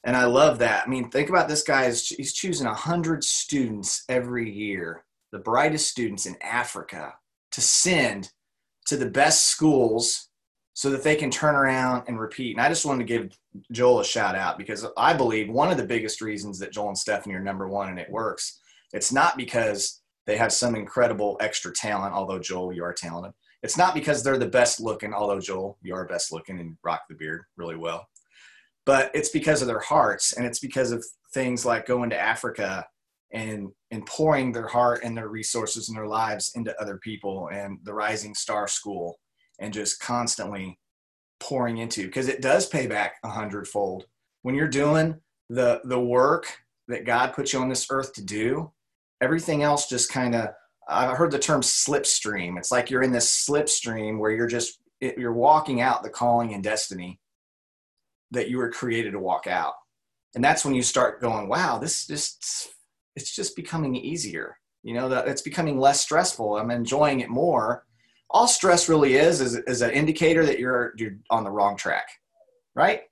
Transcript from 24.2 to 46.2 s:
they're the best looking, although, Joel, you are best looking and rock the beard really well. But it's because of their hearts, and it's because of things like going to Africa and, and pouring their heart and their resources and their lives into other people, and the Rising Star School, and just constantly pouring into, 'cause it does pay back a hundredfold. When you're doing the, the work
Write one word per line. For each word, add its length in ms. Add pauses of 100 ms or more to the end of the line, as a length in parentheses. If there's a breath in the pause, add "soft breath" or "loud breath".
they're 160
the 80
best 320
looking, 340
although, 260
Joel, 440
you 100
are 140
best 240
looking 280
and 240
rock 240
the 80
beard 280 (140)
really 180
well. 320 (760 soft breath)
But 280
it's 160
because 320
of 60
their 120
hearts, 540
and 120
it's 120
because 340
of 140 (280)
things 320
like 200
going 240
to 100
Africa 680 (440)
and, 380 (220)
and 160
pouring 440
their 160
heart 360
and 120
their 140
resources 600
and 80
their 100
lives 480
into 260
other 160
people, 520
and 340
the 100
Rising 400
Star 340
School, 520 (400)
and 120
just 280
constantly 800 (600)
pouring 380
into, 320
'cause 180
it 140
does 260
pay 200
back 360
a 60
hundredfold. 800 (340)
When 140
you're 120
doing 540 (280)
the, 340
the 160
work 480 (400)